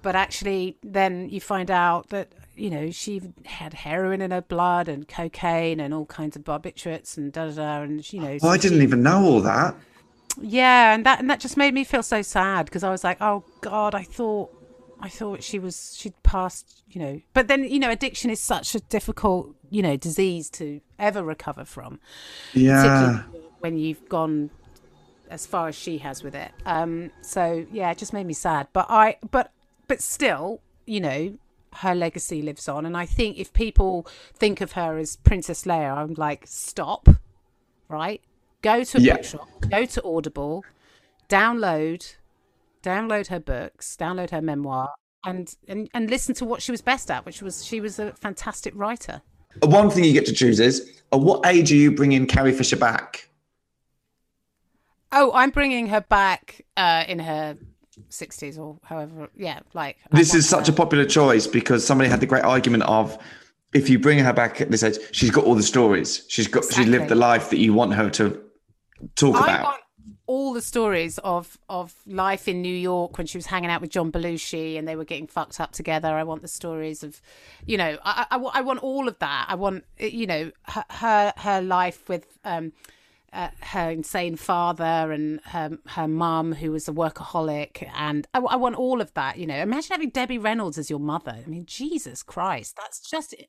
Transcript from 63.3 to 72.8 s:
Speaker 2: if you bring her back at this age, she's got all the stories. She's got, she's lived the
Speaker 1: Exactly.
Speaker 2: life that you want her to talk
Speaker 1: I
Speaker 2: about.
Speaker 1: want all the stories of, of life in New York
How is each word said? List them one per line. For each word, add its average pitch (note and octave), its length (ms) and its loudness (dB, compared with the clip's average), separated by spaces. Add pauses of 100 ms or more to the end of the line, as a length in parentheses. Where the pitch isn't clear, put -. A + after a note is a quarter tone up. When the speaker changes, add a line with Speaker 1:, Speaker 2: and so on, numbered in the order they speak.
Speaker 2:
if C#3 160 4
you B2+ 80 8
bring C#3+ 220 6
her B2+ 140 4
back A#2 260 2
at A#2 120 0
this A2+ 120 2
age, G#2+ 140 2 (140)
she's A#2 200 2
got D3 140 4
all A#2+ 100 6
the G#2 80 4
stories. G2+ 640 2
She's G#2+ 200 -2
got, - 180 0
she's - 220 0
lived - 20 4 (200)
the A#2 60 4
Speaker 1:
Exactly. - 20 -
Speaker 2:
life A#2+ 340 4
that F#2 80 0
you G#2+ 140 4
want G#2+ 200 2
her G#2 180 0
to - 300 0 (720)
talk C#3 220 4
Speaker 1:
I - 160 4
Speaker 2:
about. - 100 0
Speaker 1:
want - 180 -4 (460)
all C4 260 -2
the A#3+ 80 -6
stories F#3+ 580 -2
of, F3 380 -6 (120)
of F3+ 240 -8 (140)
life F#3+ 400 -2
in F3+ 140 -4
New F3+ 140 -4
York F3+ 420 -4